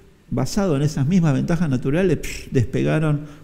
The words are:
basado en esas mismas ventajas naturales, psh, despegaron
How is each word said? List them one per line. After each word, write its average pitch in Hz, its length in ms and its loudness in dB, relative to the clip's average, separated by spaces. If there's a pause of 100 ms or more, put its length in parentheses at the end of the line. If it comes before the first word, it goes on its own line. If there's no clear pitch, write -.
(320)
basado 139 460 0
en 139 60 0
esas 147 240 0
mismas 165 280 4
ventajas 156 340 0
naturales, 139 500 0
psh, - 320 -10
despegaron 147 680 0 (240)